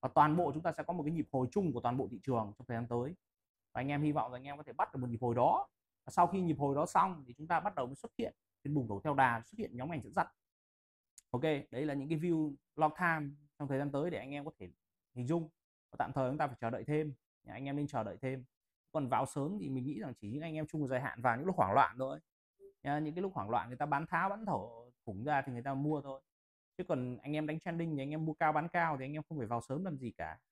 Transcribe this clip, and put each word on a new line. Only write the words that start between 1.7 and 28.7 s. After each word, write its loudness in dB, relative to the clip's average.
của -2
toàn 2
bộ 0
thị -10
trường 0
trong -18
thời -4
gian -2
tới. -2
Và -4
anh -2
em 0
hy 4
vọng 0
là -8
anh -12
em -10
có -14
thể -14
bắt -2
được -4
một -2
nhịp -2
hồi 4
đó. 6
Và -12
sau 6
khi 0
nhịp 2
hồi 2
đó 2
xong 2
thì -16
chúng -10
ta 2
bắt -4
đầu -2
mới -8
xuất -14
hiện -4
phiên -2
bùng 2
nổ -4
theo 0
đà, 4
xuất -18
hiện -6
nhóm -4
ngành -4
dẫn -14
dắt. 0
Ok, 0
đấy 0
là 0
những -4
cái 0
view 2
long 4
time 2
trong -4
thời 2
gian 0
tới 0
để -4
anh -8
em -8
có -8
thể -12
hình -4
dung. 2
Và -20
tạm -2
thời 2
chúng -2
ta 0
phải -4
chờ 0
đợi -4
thêm. 0
Nhà, -14
anh -8
em -2
nên 0
chờ -2
đợi -6
thêm. -4
Còn 0
vào 4
sớm -2
thì -6
mình -2
nghĩ -4
rằng -6
chỉ -6
những -4
anh -6
em -2
chung -2
dài 0
hạn -6
vào 4
những -2
lúc 0
hoảng 4
loạn 6
thôi. -4
Nhà, 0
những -4
cái -4
lúc -4
hoảng -4
loạn 0
người -8
ta -2
bán 0
tháo, 2
bán -6
thổ -4
khủng -6
ra 2
thì -6
người -6
ta -2
mua 0
thôi. -10
Chứ -4
còn -2
anh -6
em 0
đánh -2
trending -2
thì -2
anh -4
em -2
mua -2
cao 2
bán 0
cao 2